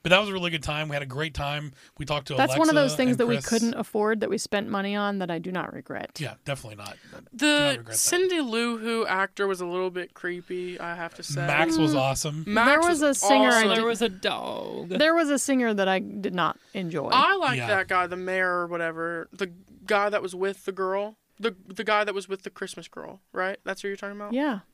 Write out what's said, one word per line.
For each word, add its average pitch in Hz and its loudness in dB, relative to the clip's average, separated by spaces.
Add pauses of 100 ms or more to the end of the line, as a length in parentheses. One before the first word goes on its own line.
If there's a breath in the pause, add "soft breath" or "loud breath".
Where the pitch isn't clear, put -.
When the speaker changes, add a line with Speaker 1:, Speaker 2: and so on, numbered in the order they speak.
Speaker 1:
But 170 -4
that 185 8
was 208 0
a 196 -6
really 180 -2
good 165 -4
time. 156 -4
We 147 -6
had 143 -4
a 139 -10
great 139 -6
time. 147 -4 (280 soft breath)
We 151 -6
talked 147 -4
to 147 -4
Speaker 2:
That's 262 2
one 320 6
of 320 4
Speaker 1:
Alexa 277 6
Speaker 2:
those 247 -2
things 254 2
Speaker 1:
and 240 0
Speaker 2:
that 240 2
we 240 2
Speaker 1:
Chris. 220 -6
Speaker 2:
couldn't 233 2
afford 214 -2
that 220 -2
we 196 -2
spent - -4
money 202 -4
on 202 -2
that 180 -4
I 165 -4
do 170 -8
not 175 -6
regret. - -12
Speaker 1:
Yeah, 139 -8 (120)
definitely 113 -10
not. 101 -14 (160)
Do - -20
not - -18
Speaker 3:
The 294 2
Speaker 1:
regret 117 -14
that. - -6
Speaker 3:
Cindy 359 2
Lou 233 -2
Who 226 -2
actor 190 0
was 190 -2
a 180 -6
little 180 -2
bit 175 -10
creepy, 180 -8
I 170 -8
have 170 -10
to 170 -14
say. 143 -4
Speaker 1:
Max 156 2
was 151 4
Speaker 2:
Mm. 143 2
Speaker 1:
awesome. 147 -2
Speaker 3:
Max 220 4
Speaker 2:
There 302 6
was 339 4
Speaker 3:
was - -
Speaker 2:
a 285 4 (140)
singer - 8
I 240 8
Speaker 3:
awesome. 220 6
Speaker 2:
did 226 4
Speaker 4:
There 226 2
was 233 0
a 233 2
dog. - -6
Speaker 2:
There 302 4
was 330 4
a 285 2
singer 247 2
that 196 2
I 190 4
did 196 -6
not 170 0 (160)
enjoy. 165 -4
Speaker 3:
I 311 6
like 294 0
Speaker 1:
Yeah. 123 -2
Speaker 3:
that 190 0
guy, 180 2
the 175 -6
mayor 185 0 (100)
or 175 -2
whatever. 165 -4
The 185 -8 (340)
guy 208 2
that 202 0
was 175 -6
with 190 -4
the 202 -4
girl. 190 -4 (220)
The, 214 -4 (120)
the 190 -10
guy 208 2
that 208 -2
was 190 -6
with 196 -6
the - -12
Christmas 185 -12
girl, - -14 (100)
right? 185 -4
That's 190 -6
who 202 -4
you're 196 -6
talking 202 -10
about? 208 -8
Speaker 2:
Yeah. 254 0 (120)